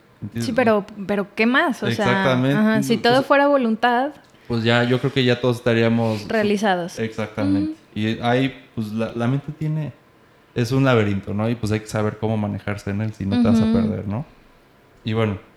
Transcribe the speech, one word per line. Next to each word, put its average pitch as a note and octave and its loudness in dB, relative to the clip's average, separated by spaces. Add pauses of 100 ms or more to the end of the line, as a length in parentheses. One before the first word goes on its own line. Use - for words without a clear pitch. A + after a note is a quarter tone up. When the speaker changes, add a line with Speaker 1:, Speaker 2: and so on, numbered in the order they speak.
(220)
Speaker 1:
¿Entiendes? A2+ -8
Speaker 2:
Sí, A#3+ -4
pero, A3 2 (220)
pero G3+ -2
¿qué A3 0
más? C#4 0
O - -2
sea, A2+ 0
Speaker 1:
Exactamente. B2+ 2
Speaker 2:
ajá, G#3+ 2
si A#3+ 0
Speaker 1:
O - -2
Speaker 2:
todo A#3+ 4
Speaker 1:
sea, C4+ 4
Speaker 2:
fuera C#4 4
voluntad, B3 2 (360)
Speaker 1:
pues A#2 -2
ya, A#2+ 4
yo B2 2
creo C3+ -2
que C3+ 2
ya B2 2
todos B2 2
estaríamos A2+ 2
Speaker 2:
realizados. G#3 0
Speaker 1:
Exactamente. G#2 -2
Speaker 2:
Ujú. - -14 (160)
Speaker 1:
Y A2 -2
ahí, B2+ 0 (220)
pues, G#2+ -6
la, A2 -4
la A#2 -2
mente C#3 -2
tiene, D#3 -4 (600)
es B2 -2
un C3+ 2
laberinto, G2+ 2
¿no? A2 -2
Y, A#2+ -2
pues, G#2+ -4
hay G#2+ 0
que - -16
saber G#2+ -4
cómo A2 -2
manejarse G2+ -6
en G2+ -4
él, A2 -4
si G2 -8
no A#3+ 0
te A3+ 2
vas A3+ 4
a A3 4
Speaker 2:
Ujú. A3 0
Speaker 1:
perder, A3 -2
¿no? A2 -4 (800)
Y A2 -4
bueno, G#2+ 0 (180)